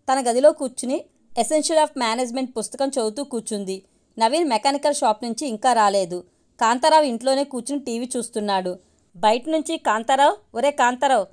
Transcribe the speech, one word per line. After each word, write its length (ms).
తన 120
గదిలో 320
కూర్చుని 460
Essential 460
of 180
Management 520
పుస్తకం 400
చదువుతూ 360
కూర్చుంది. 520
నవీన్ 320
మెకానికల్ 460
షాప్ 280
నుంచి 240
ఇంకా 260
రాలేదు. 440
కాంతారావు 440
ఇంట్లోనే 400
కూర్చుని 360
టీవీ 300
చూస్తున్నాడు. 600
బయట 340
నుంచి 280
కాంతారావు, 560
ఒరే 160
కాంతారావు 600